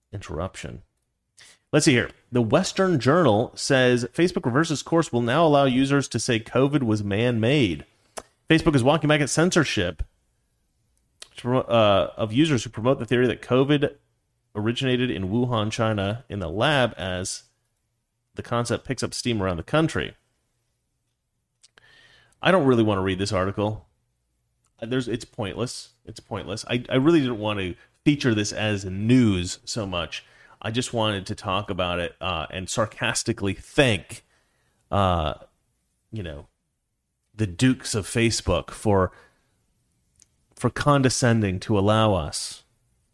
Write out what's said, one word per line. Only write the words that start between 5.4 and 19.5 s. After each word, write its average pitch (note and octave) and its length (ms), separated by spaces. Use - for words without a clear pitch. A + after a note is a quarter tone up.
allow C#3+ 180
users C3+ 440
to A#2+ 100
say A2+ 220
covid C#3 420
was G#2+ 220
man-made. A2 800
Facebook D#3+ 260
is B2 80
walking D3 260
back D3+ 120
at C3+ 80
censorship, C#3 760
uh, A2+ 720
of G#2+ 160
users C#3+ 320
who A2 60
promote B2 280
the A#2+ 60
theory B2 220
that - 160
covid C#3 540
originated B2 560
in F#2+ 180
Wuhan, A2+ 420
China, A2 600
in G2+ 80
the F2 100
lab A#2+ 480
as F#2 460
the - 80
concept A#2 440
picks - 160
up A#2 100
steam A2+ 300
around F#2 160